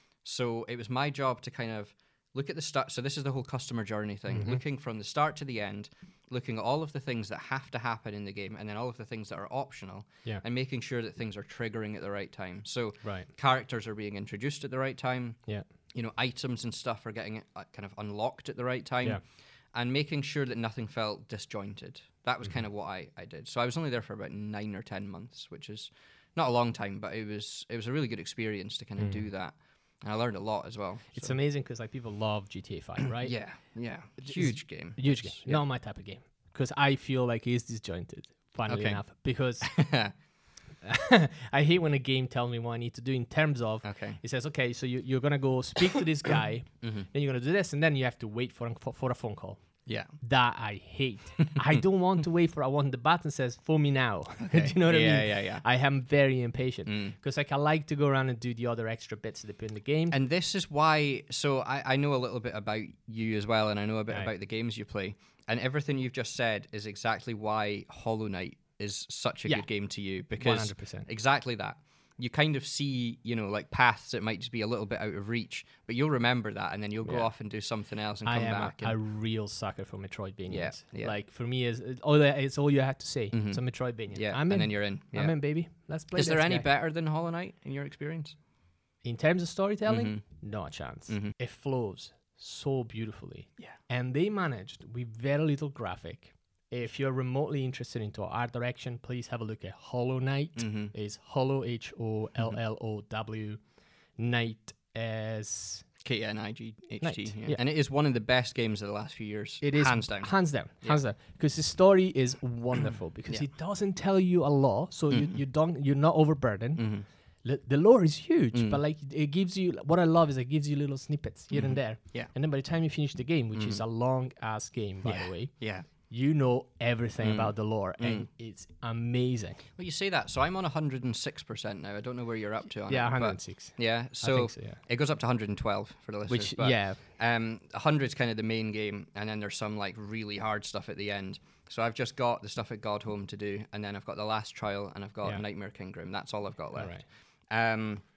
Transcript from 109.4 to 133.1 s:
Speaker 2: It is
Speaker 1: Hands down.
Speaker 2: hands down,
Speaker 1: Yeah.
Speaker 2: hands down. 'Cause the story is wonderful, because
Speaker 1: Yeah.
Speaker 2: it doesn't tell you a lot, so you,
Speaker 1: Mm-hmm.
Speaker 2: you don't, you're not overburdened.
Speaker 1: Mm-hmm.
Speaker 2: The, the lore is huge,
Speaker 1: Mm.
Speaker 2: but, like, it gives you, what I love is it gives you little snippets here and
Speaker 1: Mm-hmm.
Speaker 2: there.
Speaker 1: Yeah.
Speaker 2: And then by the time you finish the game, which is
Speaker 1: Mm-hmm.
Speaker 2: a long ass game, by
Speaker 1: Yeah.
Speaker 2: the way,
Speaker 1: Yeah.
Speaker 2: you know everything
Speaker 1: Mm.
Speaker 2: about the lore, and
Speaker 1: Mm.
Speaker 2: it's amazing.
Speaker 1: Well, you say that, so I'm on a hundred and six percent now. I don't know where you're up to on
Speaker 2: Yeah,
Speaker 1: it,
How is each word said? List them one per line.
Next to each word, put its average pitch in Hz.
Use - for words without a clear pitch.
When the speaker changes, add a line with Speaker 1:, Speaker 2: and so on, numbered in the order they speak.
Speaker 2:
It 143
is 147
Speaker 1:
Hands 120
down. 101
Speaker 2:
hands 185
down, 127
Speaker 1:
Yeah. -
Speaker 2:
hands 151
down. 107
'Cause 151
the 156
story 190
is 131
wonderful, 120
because -
Speaker 1:
Yeah. 147
Speaker 2:
it 139
doesn't 196
tell 196
you 180
a 143
lot, 123
so 147
you, 139
Speaker 1:
Mm-hmm. 185
Speaker 2:
you 139
don't, 151
you're 139
not 151
overburdened. 139
Speaker 1:
Mm-hmm. 107
Speaker 2:
The, 131
the 139
lore 208
is 156
huge, 165
Speaker 1:
Mm. 117
Speaker 2:
but, 143
like, 151
it 151
gives 180
you, 185
what 165
I 175
love 165
is 135
it 123
gives 147
you 147
little 143
snippets -
here 143
and 135
Speaker 1:
Mm-hmm. 131
Speaker 2:
there. 113
Speaker 1:
Yeah. 120
Speaker 2:
And 131
then 156
by 139
the 135
time 165
you 160
finish 147
the -
game, 139
which 107
is 107
Speaker 1:
Mm-hmm. 110
Speaker 2:
a -
long 127
ass 110
game, 98
by 104
Speaker 1:
Yeah. 92
Speaker 2:
the 92
way, 101
Speaker 1:
Yeah. 98
Speaker 2:
you 135
know 127
everything 117
Speaker 1:
Mm. 107
Speaker 2:
about 107
the 107
lore, 107
and 113
Speaker 1:
Mm. 104
Speaker 2:
it's 113
amazing. 120
Speaker 1:
Well, 180
you 170
say 196
that, 165
so -
I'm 170
on 190
a 165
hundred 135
and 120
six -
percent 104
now. 101
I 104
don't 123
know 123
where 117
you're 107
up 110
to 101
on 135
Speaker 2:
Yeah, 127
Speaker 1:
it, 120